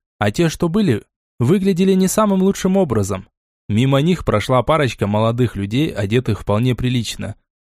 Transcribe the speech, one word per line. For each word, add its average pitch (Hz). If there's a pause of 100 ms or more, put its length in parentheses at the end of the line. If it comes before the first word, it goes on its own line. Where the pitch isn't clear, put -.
(180)
а 104
те, 170
что 175
были, 165 (360)
выглядели 190
не 185
самым 202
лучшим 190
образом. 107 (420)
Мимо 135
них 165
прошла 120
парочка 147
молодых 113
людей, 107
одетых 104
вполне 117
прилично. 117 (340)